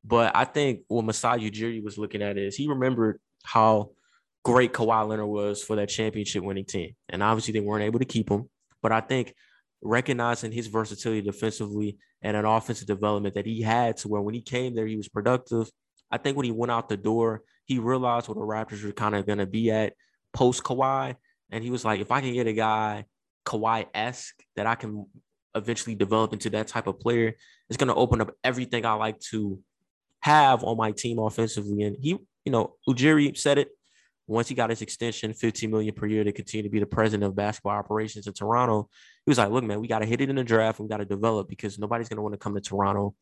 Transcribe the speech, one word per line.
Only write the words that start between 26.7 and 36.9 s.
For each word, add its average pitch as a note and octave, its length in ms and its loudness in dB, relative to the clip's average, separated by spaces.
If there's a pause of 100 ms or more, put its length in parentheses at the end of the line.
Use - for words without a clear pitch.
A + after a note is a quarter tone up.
of F#2+ 120 -4
player, A#2 360 0 (340)
it's A2+ 80 -6
gonna C3+ 180 4
open A#2 260 4
up G2+ 220 -2
everything B2 420 -2
I A2+ 80 2
like G#2+ 260 -2 (120)
to G2+ 280 -4 (600)
have C#3+ 440 6
on A2+ 140 0
my A2 140 0
team A#2 280 -4
offensively." G#2 640 -2
And G#2 160 -2
he D#3+ 200 -2 (280)
you C#3+ 40 -2
know, A#2 240 0 (120)
Ujiri C#3+ 500 4
said C#3+ 200 2
it. - 140 0 (540)
Once A#2 220 0
he C3 80 -6
got A#2 140 0
his A2+ 120 -2
extension, A2 520 -6
fifteen A2+ 360 -2
million G#2+ 240 0
per - 140 -6
year G#2+ 160 2
to G#2 80 2
continue G#2+ 320 -6
to G#2 60 -4
be G#2 100 0
the G2+ 60 2
president G#2+ 420 2